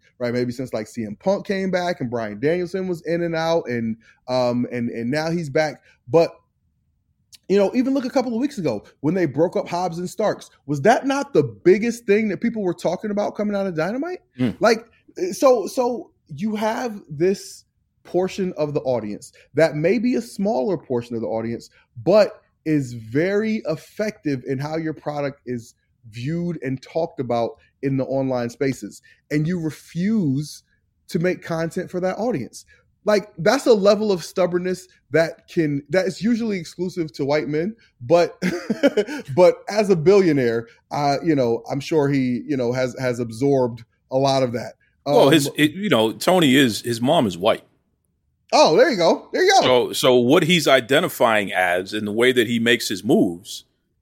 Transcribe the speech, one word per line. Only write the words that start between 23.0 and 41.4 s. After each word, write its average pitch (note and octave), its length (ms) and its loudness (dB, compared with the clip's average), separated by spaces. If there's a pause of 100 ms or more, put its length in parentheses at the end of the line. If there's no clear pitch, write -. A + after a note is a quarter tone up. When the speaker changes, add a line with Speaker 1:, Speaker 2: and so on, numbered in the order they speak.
Speaker 1:
effective D3+ 840 -6
in C3+ 100 -4
how D3+ 200 -6
your D#3 160 -6
product D3 520 -8
is B2 300 -10 (340)
viewed D#3+ 540 -6
and C3 180 -6
talked - 380 -6
about A#2 320 -2 (300)
in C3+ 160 -2
the B2+ 80 -2
online B2+ 440 -2
spaces. B2+ 520 -6 (300)
And D3+ 140 0
you F3+ 140 -2
refuse D#3+ 1040 -4 (460)
to F3 100 -2
make F3 240 -2
content E3+ 480 -6
for F3+ 80 -6
that F#3 180 -4
audience. G3 480 -6 (400)
Like, G#3 320 0
that's G#3 280 0
a C4+ 80 6
level G#3 400 4
of E3+ 100 -4
stubbornness F3+ 640 -2 (240)
that D#3 380 0
can, D3 400 0
that F#3 160 2
is F#3+ 160 -6
usually A3 360 0
exclusive F3 560 -8
to C#3+ 120 -4
white D3 240 0
men, E3 260 -4 (240)
but, D#3+ 420 2 (480)
<laughs> G#3 460 -4
but B3 220 8 (120)
as G3+ 200 0
a G3+ 80 4
billionaire, C#3+ 720 4 (240)
uh, C#3+ 300 0
you D#3+ 140 2
know, A#2 340 0